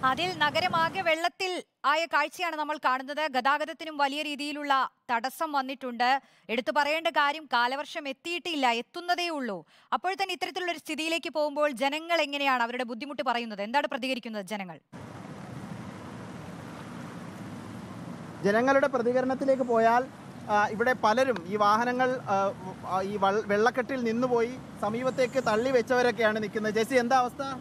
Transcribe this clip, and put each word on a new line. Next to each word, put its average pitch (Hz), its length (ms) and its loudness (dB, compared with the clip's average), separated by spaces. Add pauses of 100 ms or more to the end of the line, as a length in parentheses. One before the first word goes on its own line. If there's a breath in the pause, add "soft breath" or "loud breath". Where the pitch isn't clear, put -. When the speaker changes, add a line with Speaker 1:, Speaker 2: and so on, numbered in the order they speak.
Speaker 1:
അതിൽ 320 340 0
നഗരമാകെ 320 600 2
വെള്ളത്തിൽ 349 600 0 (220)
ആയ 311 200 2
കാഴ്ചയാണ് 320 520 -2
നമ്മൾ 302 280 -4
കാണുന്നത്. 269 460 0
ഗതാഗതത്തിനും 294 680 0
വലിയ 285 260 0
രീതിയിലുള്ള 285 680 0 (200)
തടസ്സം 269 420 -2
വന്നിട്ടുണ്ട്. 262 720 0 (260 soft breath)
എടുത്തു 240 280 -2
പറയേണ്ട 302 300 2
കാര്യം, 302 460 2
കാലവർഷം 262 560 0
എത്തിയിട്ടില്ല, 294 600 -2
എത്തുന്നതേ 349 580 -2
ഉള്ളൂ. 240 380 -4 (260 soft breath)
അപ്പോൾ 349 300 0
തന്നെ 381 100 -4
ഇത്തരത്തിലുള്ള 359 400 -4
ഒരു 330 60 -6
സ്ഥിതിയിലേക്ക് 320 540 -4
പോകുമ്പോൾ 294 380 0
ജനങ്ങൾ 302 500 0
എങ്ങനെയാണ് 277 420 2
അവരുടെ 240 220 -2
ബുദ്ധിമുട്ട് 247 380 -8
പറയുന്നത്? 233 400 -2
എന്താണ് 269 240 0
പ്രതികരിക്കുന്നത് 240 600 -4
ജനങ്ങൾ? 185 320 -4 (3750)
Speaker 2:
ജനങ്ങളുടെ 254 420 6
പ്രതികരണത്തിലേക്ക് 262 760 2
പോയാൽ, 233 420 4 (460)
ആ, 208 160 4
ഇവിടെ 233 280 2 (100)
പലരും 233 420 4
ഈ 196 100 -4
വാഹനങ്ങൾ, 247 640 4
ആ, 196 320 2 (360)
ആ, 185 140 0
ഈ 202 140 -2
വൾ-, 202 300 2
വെള്ളക്കെട്ടിൽ 240 580 2
നിന്നുപോയി 240 500 2 (260)
സമീപത്തേക്ക് 247 680 0
തള്ളി 226 240 2
വെച്ചവരൊക്കെയാണ് 233 720 4
നിൽക്കുന്നത്. 214 320 -2
ജെസി, 226 200 2
എന്താ 247 240 6
അവസ്ഥ? 262 420 -2